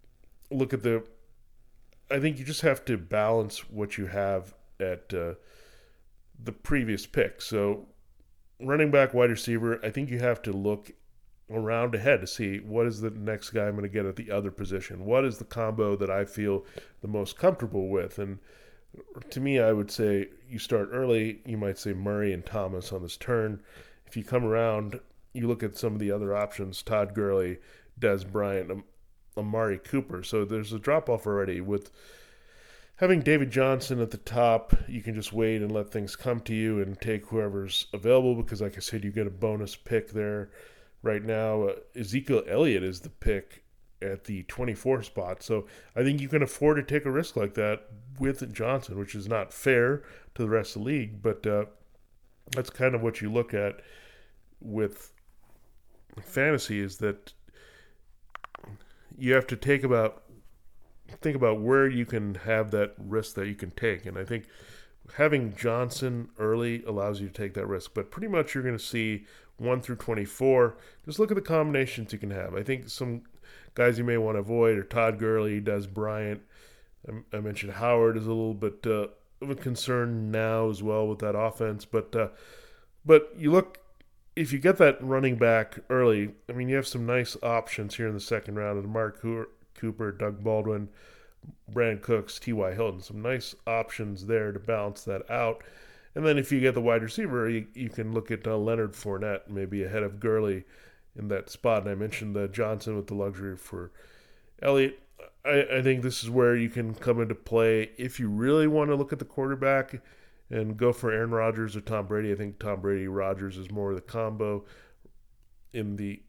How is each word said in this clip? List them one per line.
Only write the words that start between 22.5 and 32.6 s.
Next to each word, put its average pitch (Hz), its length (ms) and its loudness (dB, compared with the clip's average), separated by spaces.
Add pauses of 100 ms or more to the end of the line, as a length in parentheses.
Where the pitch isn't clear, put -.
on 92 120 -6
this 85 140 -10
turn. 110 440 -2 (460)
If - 80 -16
you 110 80 -4
come 123 220 0
around, 110 540 0 (340)
you 117 140 -2
look 117 140 0
at 104 140 -6
some 110 180 -2
of 107 60 -4
the 101 120 0
other 101 220 -2
options, 101 480 -4
Todd 104 320 0
Gurley, 95 460 0 (400)
Dez 98 260 2
Bryant, 98 460 -2
Am-, 101 140 -8 (520)
Amari 107 420 0
Cooper. 92 440 -4
So 107 220 0
there's 107 280 -4
a 110 60 -6
drop-off 135 480 0
already. 95 320 0
With 101 320 -4 (1040)